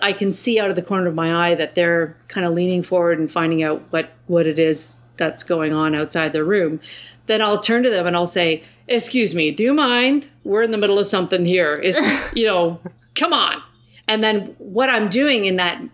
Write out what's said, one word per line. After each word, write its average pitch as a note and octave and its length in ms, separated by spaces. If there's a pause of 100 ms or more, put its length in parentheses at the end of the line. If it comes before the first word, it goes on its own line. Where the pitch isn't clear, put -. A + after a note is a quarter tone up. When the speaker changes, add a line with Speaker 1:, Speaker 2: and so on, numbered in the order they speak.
Speaker 1:
I G3+ 100
can G3 200
see A3 280
out G3+ 80
of F3+ 80
the F3 60
corner F#3 240
of E3 80
my E3+ 360
eye E3+ 40
that D#3 200
they're E3+ 400 (140)
kinda F3+ 220
leaning F3+ 320
forward E3+ 360
and D#3 140
finding D#3+ 300
out D#3 280
what, D#3+ 200 (160)
what E3+ 200
it D#3 120
is D#3+ 420 (160)
that's D#3+ 260
going D#3 300
on D#3 220
outside D3+ 380
their D#3 120
room, E3 360 (460)
then A3 140
I'll G#3 200
turn A#3 240
to B3+ 60
them F3+ 160
and F3 100
I'll F3 100
say, E3+ 360 (260)
"Excuse A3+ 460
me, D#3+ 180
do G3+ 100
you A#3+ 100
mind? C4+ 560 (160)
We're G#3 180
in A3+ 100
the G#3+ 60
middle G3+ 200
of G3+ 80
something F#3 380
here. E3+ 300
Is, D3+ 220 (320)
Speaker 2:
<laughs> - 60
Speaker 1:
you A3+ 100
know, F3 360 (340)
come E4 180
on." A3+ 300 (460)
And G#3+ 160
then G#3+ 340
what A#3 320
I'm G#3+ 180
doing A#3+ 360
in F#3+ 120
that, F3+ 240 (140)